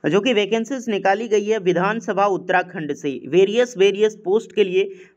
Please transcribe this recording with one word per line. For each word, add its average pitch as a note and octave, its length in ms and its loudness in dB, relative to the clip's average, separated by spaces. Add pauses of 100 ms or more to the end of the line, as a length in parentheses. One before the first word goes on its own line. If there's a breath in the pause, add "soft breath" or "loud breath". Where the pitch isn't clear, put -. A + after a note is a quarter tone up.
(100)
जो F#3 100 2
कि A#3+ 120 0
वैकेंसीज A3 560 -2
निकाली G3+ 400 0
गई G3+ 160 0
है G#3+ 140 0
विधानसभा F#3+ 680 0
उत्तराखंड F3+ 680 -2
से। C#3 340 -6
वेरियस, G3+ 500 2
वेरियस G3+ 460 2
पोस्ट G#3+ 300 -2
के G#3 100 4
लिए, F#3+ 260 0 (260 loud breath)